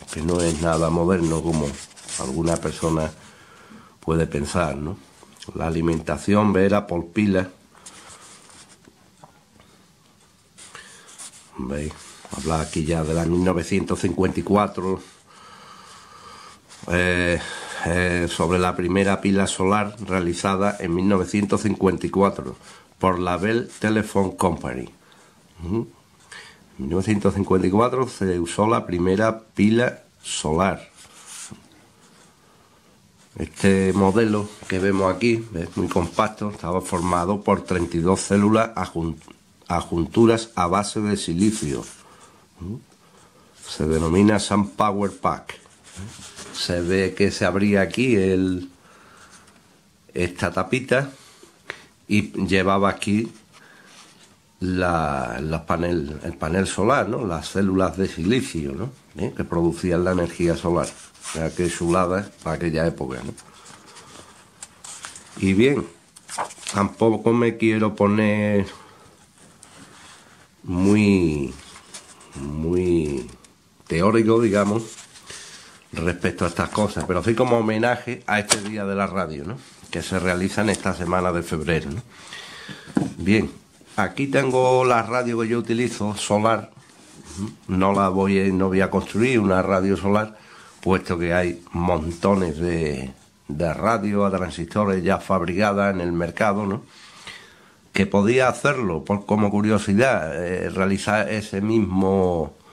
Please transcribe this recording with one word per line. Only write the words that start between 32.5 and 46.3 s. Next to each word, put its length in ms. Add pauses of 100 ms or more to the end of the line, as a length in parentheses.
Este 540
modelo 560 (220)
que 100
vemos 340
aquí 320 (100)
es 200
muy 140
compacto, 600
estaba 280
formado 640
por 240
treinta 320
y 20
dos 220
células 540
ajun-, 420 (500)
a 140
junturas 720
a 120
base 340
de 160
silicio. 640 (800)
¿Mm? 140 (920)
Se 180
denomina 540
Sun 300
Power 420
Pack. 480 (960)